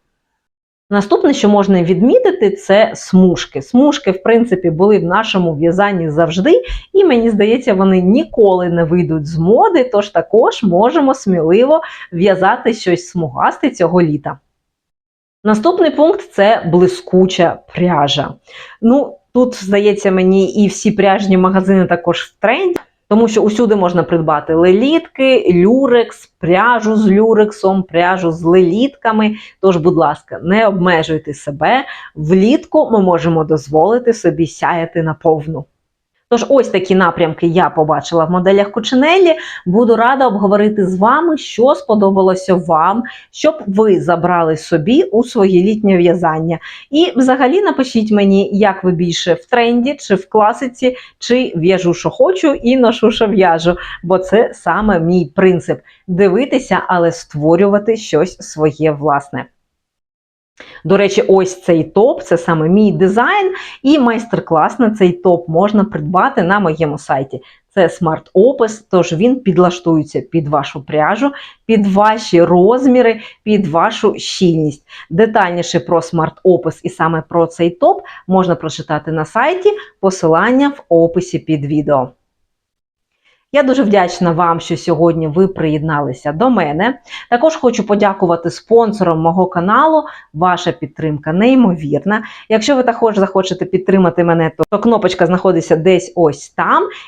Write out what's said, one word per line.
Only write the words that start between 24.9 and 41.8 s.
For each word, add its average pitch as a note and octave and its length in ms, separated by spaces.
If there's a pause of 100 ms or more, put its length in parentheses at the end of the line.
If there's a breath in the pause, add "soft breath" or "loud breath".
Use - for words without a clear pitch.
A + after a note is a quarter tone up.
люрекс, A#3 720
пряжу G#3+ 720
з G#3+ 140
люрексом, G#3 720
пряжу F3 500
з E3 100
лелітками. G#3+ 920 (260 loud breath)
Тож, F#3+ 160
будь D#3+ 200
ласка, D3+ 460
не G#3 240
обмежуйте E3 680
себе. D#3 500 (300 loud breath)
Влітку G3+ 760
ми A3 100
можемо E3 440
дозволити D#3+ 680
собі E3 340
сяяти E3 560
наповну. D#3 640 (640)
Тож A#3 200
ось B3 200
такі F#3 260
напрямки E3+ 520
я E3 240
побачила D#3 540
в D#3 60
моделях G3 400
Кучинеллі. D#4+ 680 (300 loud breath)
Буду A3 300
рада B3+ 300
обговорити G#3 600
з F#3 120
вами, C#4+ 400
що C4 360
сподобалося G3 800